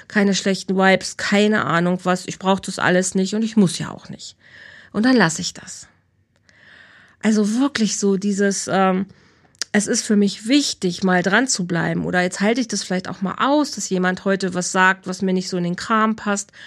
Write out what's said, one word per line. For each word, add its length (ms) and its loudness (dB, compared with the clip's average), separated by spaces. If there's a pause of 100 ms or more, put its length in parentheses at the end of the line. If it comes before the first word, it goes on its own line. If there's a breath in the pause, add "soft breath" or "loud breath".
keine 280 2
schlechten 400 -2
Vibes, 420 2
keine 480 2
Ahnung 380 0
was. 240 -2
Ich 120 -12
brauch 200 0
das 200 -10
alles 360 0
nicht 200 0
und 80 -2
ich 120 -4
muss 240 4
ja 120 -8
auch 180 -16
nicht. 260 -16 (560 loud breath)
Und 140 0
dann 100 6
lass 240 4
ich 140 -8
das. 340 -18 (1300 soft breath)
Also 380 2
wirklich 380 0
so 200 2
dieses, 540 0
ähm, 340 2 (640 soft breath)
es 160 0
ist 160 -2
für 120 0
mich 320 0
wichtig, 560 0
mal 180 4
dran 260 2
zu 180 -2
bleiben. 400 -2
Oder 180 0
jetzt 180 -4
halte 180 4
ich 80 -2
das 160 -6
vielleicht 240 -4
auch 140 -10
mal 160 -4
aus, 340 0
dass 180 -8
jemand 360 -2
heute 280 -2
was 180 -4
sagt, 360 2
was 140 -8
mir 120 0
nicht 160 -2
so 80 -4
in 60 -2
den 120 -4
Kram 400 0
passt. 360 -6 (160 loud breath)